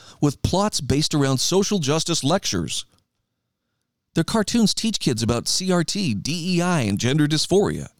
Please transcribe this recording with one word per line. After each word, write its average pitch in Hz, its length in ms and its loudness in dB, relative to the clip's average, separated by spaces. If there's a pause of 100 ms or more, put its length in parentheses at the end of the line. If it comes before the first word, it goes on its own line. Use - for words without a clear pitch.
(220)
with 143 200 0
plots 202 400 0
based 139 320 0
around 135 240 2
social 196 400 0
justice 156 460 0
lectures. 113 640 -2 (1300)
Their 165 80 2
cartoons 220 500 2
teach - 260 -4
kids 117 220 0
about 113 260 0
C 185 240 0
R 175 120 2
T, 165 320 -2
D 170 420 -2
E 165 40 2
I, 175 200 0
and 101 180 0
gender 143 280 2
dysphoria. 147 600 0 (100)